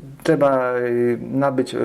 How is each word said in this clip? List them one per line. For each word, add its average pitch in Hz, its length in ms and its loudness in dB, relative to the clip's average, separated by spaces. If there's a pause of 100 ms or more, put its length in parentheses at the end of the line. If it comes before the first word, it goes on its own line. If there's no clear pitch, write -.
(240)
trzeba, 135 520 2
y, 120 460 0
nabyć 131 640 -2